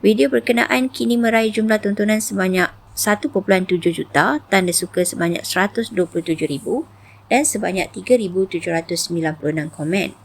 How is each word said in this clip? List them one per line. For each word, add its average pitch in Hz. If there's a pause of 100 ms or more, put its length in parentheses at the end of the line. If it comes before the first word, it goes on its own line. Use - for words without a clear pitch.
Video 254
berkenaan 240
kini 240
meraih 226
jumlah 220
tontonan 208
sebanyak 185 (240)
satu 214
perpuluhan 190
tujuh 175
juta, 165
tanda 180
suka 180
sebanyak 170
seratus 202
dua 180
puluh 165
tujuh 160
ribu 202 (400)
dan 277
sebanyak 190
tiga 240
ribu 190
tujuh 170
ratus 165
sembilan 160
puluh 151
enam 156
komen. 160